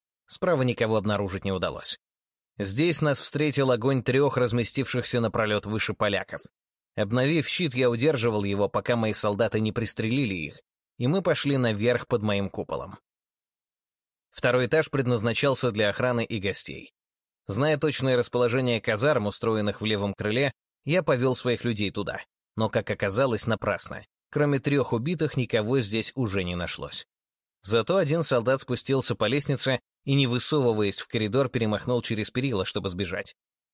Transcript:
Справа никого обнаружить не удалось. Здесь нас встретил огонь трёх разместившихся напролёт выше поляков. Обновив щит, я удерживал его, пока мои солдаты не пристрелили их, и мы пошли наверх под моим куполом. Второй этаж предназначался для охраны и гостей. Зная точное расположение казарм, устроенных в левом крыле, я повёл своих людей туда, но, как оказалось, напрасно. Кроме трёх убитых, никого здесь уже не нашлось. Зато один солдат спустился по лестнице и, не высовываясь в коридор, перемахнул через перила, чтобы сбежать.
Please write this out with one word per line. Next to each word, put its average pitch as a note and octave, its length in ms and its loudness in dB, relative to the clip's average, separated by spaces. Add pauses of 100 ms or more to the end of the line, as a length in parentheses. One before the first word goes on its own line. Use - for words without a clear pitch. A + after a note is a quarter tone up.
(280)
Справа E3+ 340 0
никого A#2 340 2
обнаружить G2+ 480 0
не G2 80 -2
удалось. F2 460 -4 (600)
Здесь B2 420 0
нас D3 180 2
встретил C#3 520 0
огонь B2 320 2
трёх C3 340 2
разместившихся B2 840 0
напролёт G#2+ 460 0
выше G#2 280 -2
поляков. G2+ 480 -2 (560)
Обновив B2+ 500 2
щит, D3+ 280 -2
я B2+ 160 4
удерживал A#2 520 2
его, G2+ 260 0
пока A#2+ 260 0
мои A2 180 2
солдаты G#2+ 460 0
не A2 120 0
пристрелили A2 640 -2
их, D2+ 280 -8 (360)
и A#2+ 80 -2
мы F3+ 160 2
пошли C#3 360 2
наверх A#2 500 2
под A2+ 160 0
моим G2+ 260 0
куполом. E2+ 480 -8 (1300)
Второй B2+ 340 2
этаж D#3 240 2
предназначался A#2+ 840 0
для G#2 180 2
охраны A#2+ 360 0
и A2+ 140 -4
гостей. F#2 520 -6 (540)
Зная C#3 320 0
точное C3 400 2
расположение A#2+ 640 2
казарм, A2+ 460 2
устроенных G#2+ 540 0
в G#2+ 40 -2
левом G2+ 300 0
крыле, A#2+ 380 -2 (320)
я D#3+ 180 2
повёл B2+ 320 2
своих A#2+ 280 -2
людей G#2+ 280 0
туда, - 280 -6 (360)
но, A2 120 0
как A2 220 -2
оказалось, A2 560 0
напрасно. - 580 -4 (280)
Кроме C#3+ 260 2
трёх C#3 340 0
убитых, D3 460 -2
никого A#2+ 440 2
здесь G#2+ 340 -2
уже G2+ 280 -2
не F2 120 -4
нашлось. - 500 -6 (560)
Зато A2+ 360 0
один E3 260 2
солдат B2+ 380 2
спустился B2+ 520 -2
по G#2+ 120 -2
лестнице C3+ 540 0 (240)
и, C3+ 120 2
не C#3 100 6
высовываясь A#2 720 2
в - 80 -8
коридор, A#2 420 0
перемахнул A2+ 520 0
через G#2+ 300 -4
перила, B2 340 -2
чтобы G2+ 240 -4
сбежать. F#2 460 -6 (380)